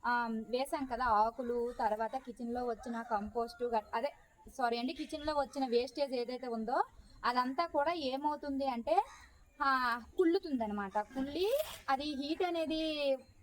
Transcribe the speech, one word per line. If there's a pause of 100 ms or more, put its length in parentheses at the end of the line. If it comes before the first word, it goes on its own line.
ఆ,
వేసాం
కదా
ఆకులు,
తర్వాత
కిచెన్లో
వచ్చిన
కంపోస్ట్
గట్-,
అదే (460)
సారీ
అండి,
కిచెన్లో
వచ్చిన
వేస్టేజ్
ఏదైతే
ఉందో (400)
అదంతా
కూడా
ఏమవుతుంది
అంటే, (580)
ఆ, (160)
కుళ్ళుతుందనమాట.
కుళ్ళి (280)
అది
హీట్
అనేది (280)